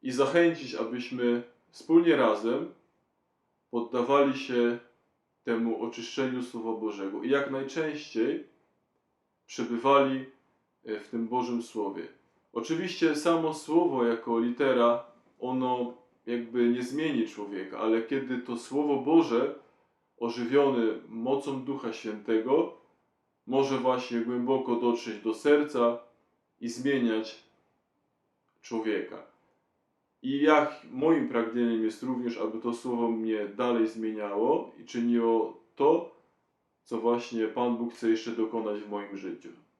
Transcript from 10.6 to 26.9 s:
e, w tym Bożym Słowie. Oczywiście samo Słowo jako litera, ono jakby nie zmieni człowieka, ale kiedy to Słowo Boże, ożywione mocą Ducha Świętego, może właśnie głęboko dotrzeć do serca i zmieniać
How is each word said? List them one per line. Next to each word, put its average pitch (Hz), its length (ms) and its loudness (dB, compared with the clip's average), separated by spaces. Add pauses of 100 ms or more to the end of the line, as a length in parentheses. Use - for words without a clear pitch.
e, 107 160 -8
w - 80 -20
tym 113 200 -6
Bożym 120 340 -2
Słowie. 98 460 -6 (440)
Oczywiście 165 640 0
samo 160 380 2
Słowo 151 500 2
jako 117 340 0
litera, 120 680 4 (360)
ono 127 540 -2 (320)
jakby 120 420 0
nie 123 140 2
zmieni 127 460 -2
człowieka, 98 500 -10
ale 113 240 2
kiedy 131 360 -4
to 120 180 -8
Słowo 143 400 -2
Boże, 131 580 4 (640)
ożywione 120 680 2 (240)
mocą 131 560 -4
Ducha 127 280 -6
Świętego, 113 840 0 (720)
może 135 320 0
właśnie 123 420 0
głęboko 123 560 0
dotrzeć 117 460 0
do 110 120 -2
serca 147 640 2 (640)
i 117 80 -6
zmieniać 120 800 -2 (1200)